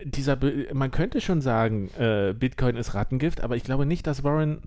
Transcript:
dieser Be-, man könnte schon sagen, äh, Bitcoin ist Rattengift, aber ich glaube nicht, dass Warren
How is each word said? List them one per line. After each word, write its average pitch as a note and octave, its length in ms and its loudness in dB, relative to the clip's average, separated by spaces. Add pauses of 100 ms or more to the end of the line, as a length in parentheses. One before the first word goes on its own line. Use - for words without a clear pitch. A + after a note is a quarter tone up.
dieser C#3 320 0
Be-, C3+ 380 0
man C3+ 180 0
könnte A3 300 0
schon F3 180 0
sagen, A2+ 580 2
äh, G#2 400 2
Bitcoin B2 380 0
ist A#2 200 -4
Rattengift, C3 460 0
aber A#2 140 -2
ich A#2+ 80 -4
glaube C3+ 220 2
nicht, E3+ 200 0
dass C#3 200 -2
Warren D3+ 420 0